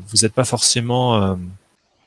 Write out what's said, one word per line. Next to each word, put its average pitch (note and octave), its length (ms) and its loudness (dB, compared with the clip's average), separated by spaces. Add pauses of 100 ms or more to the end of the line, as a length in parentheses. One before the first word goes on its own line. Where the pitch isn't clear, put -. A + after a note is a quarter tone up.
vous G#2+ 140 -4
n'êtes A2 120 0
pas B2+ 100 2
forcément, A#2+ 800 0
euh, F#2+ 140 0 (720)